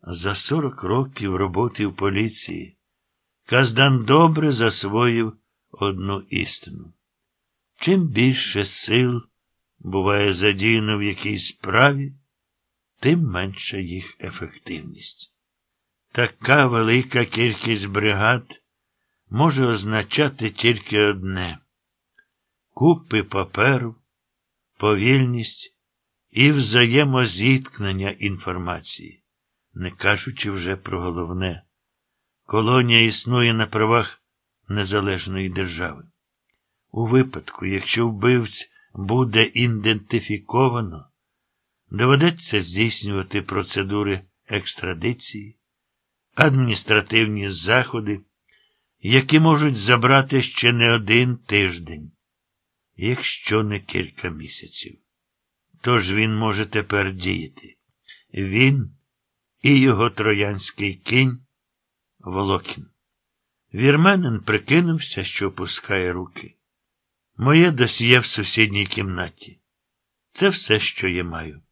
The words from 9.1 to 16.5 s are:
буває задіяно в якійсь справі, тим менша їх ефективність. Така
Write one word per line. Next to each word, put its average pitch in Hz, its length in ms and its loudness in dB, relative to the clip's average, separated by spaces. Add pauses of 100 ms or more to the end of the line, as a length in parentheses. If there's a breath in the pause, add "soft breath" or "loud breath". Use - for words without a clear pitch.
буває 98 540 0
задіяно 107 640 0
в 104 60 -4
якійсь 101 440 -6
справі, 139 680 0 (840)
тим 156 200 2
менша 98 580 -4
їх 92 420 -10
ефективність. - 1120 -14 (760)
Така 131 540 2